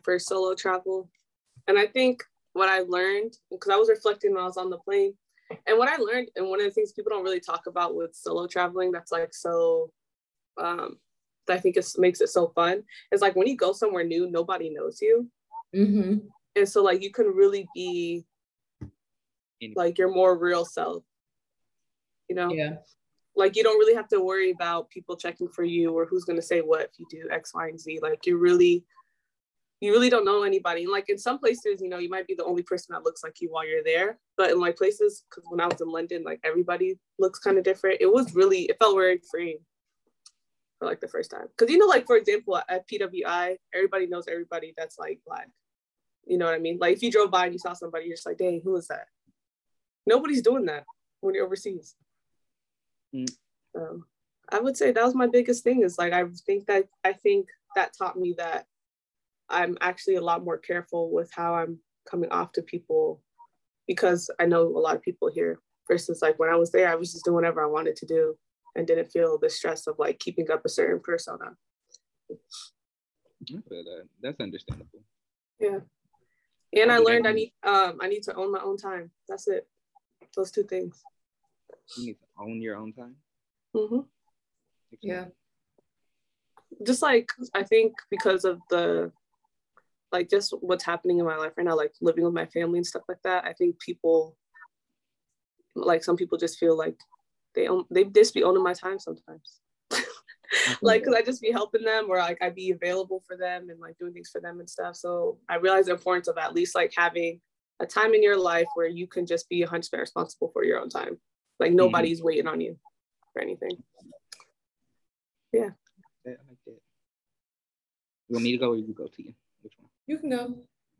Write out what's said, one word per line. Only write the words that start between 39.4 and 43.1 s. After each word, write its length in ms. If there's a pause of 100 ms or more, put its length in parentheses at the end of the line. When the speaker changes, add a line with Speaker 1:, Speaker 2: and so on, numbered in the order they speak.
Speaker 1:
for, 80
like, 140
the 80
first 220
time. 260
'Cause, 140
you 80
know, 80
like, 200
for 120
example, 400 (100)
at 180
P 120
W 280